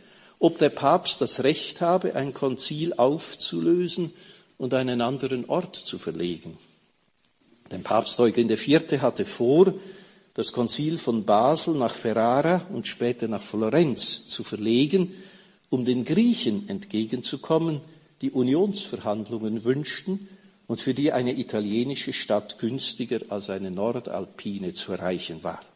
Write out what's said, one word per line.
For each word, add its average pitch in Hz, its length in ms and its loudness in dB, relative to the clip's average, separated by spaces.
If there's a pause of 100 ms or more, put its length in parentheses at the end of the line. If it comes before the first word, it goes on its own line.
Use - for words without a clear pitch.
(400)
ob 165 200 4
der 147 100 6
Papst 147 520 2
das 123 220 0
Recht - 380 0
habe, 180 340 2
ein 135 160 -2
Konzil 147 640 -2
aufzulösen 165 1200 0 (460)
und 131 160 -2
einen 127 260 0
anderen 127 480 -2
Ort 175 260 -2
zu - 220 -8
verlegen. 82 600 -6 (1120)
Denn 95 100 -8
Papst - 380 0
Eugen 117 280 6
der 110 100 2
Vierte 156 440 2
hatte 135 240 0
vor, 180 480 4 (640)
das - 160 -2
Konzil 151 480 0
von 113 260 -2
Basel 127 500 4
nach 123 200 0
Ferrara 120 760 2
und 127 140 -6
später 120 420 -2
nach 107 140 -4
Florenz 110 840 2
zu - 160 -4
verlegen, 131 720 2 (580)
um 127 140 0
den 123 180 2
Griechen 160 640 2
entgegenzukommen, 131 1120 -2 (400)
die 135 80 -2
Unionsverhandlungen 117 1300 0
wünschten 147 640 -2 (380)
und 113 120 -4
für 135 140 -2
die 143 180 2
eine 123 240 0
italienische 120 800 -2
Stadt - 460 -2
günstiger 117 720 -4
als 101 200 -6
eine 95 220 -6
nordalpine 98 1000 -6
zu - 180 -6
erreichen 87 520 -6
war. 82 180 -8 (140)